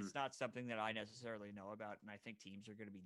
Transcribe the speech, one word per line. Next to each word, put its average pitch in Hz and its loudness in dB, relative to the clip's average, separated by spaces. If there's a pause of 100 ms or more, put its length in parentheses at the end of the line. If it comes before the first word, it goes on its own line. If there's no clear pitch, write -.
it's 95 0
not 135 4
something 123 2
that 113 4
I 110 6
necessarily 110 -2
know 101 -2
about, 107 -2
and 104 -10
I 104 -4
think 110 -8
teams 98 -8
are 107 -4
gonna 107 -6
be 95 -8